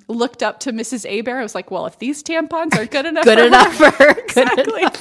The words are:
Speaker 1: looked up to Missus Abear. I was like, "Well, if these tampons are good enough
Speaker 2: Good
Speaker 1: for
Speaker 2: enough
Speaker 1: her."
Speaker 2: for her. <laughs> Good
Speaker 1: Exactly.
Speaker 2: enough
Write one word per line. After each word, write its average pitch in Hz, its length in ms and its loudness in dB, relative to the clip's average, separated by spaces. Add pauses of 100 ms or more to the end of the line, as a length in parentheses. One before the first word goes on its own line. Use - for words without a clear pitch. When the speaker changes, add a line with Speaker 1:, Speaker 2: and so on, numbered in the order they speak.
Speaker 1:
looked 233 360 -6
up 214 180 -6
to 269 100 -8
Missus 226 340 -10
Abear. 233 340 -8
I 254 40 -6
was 208 120 -12
like, 185 160 -12
"Well, 185 160 -8
if - 120 -16
these 277 240 -8
tampons 330 540 -4
are 214 80 -4
good 277 200 -6
enough 330 200 -2
Speaker 2:
Good 226 140 6
Speaker 1:
for 233 60 6
Speaker 2:
enough 254 320 6
Speaker 1:
her." 294 140 6
Speaker 2:
for - 120 4
her. 285 100 6
<laughs> - 200 -8
Good 254 140 2
Speaker 1:
Exactly. 320 340 -2
Speaker 2:
enough - 200 -2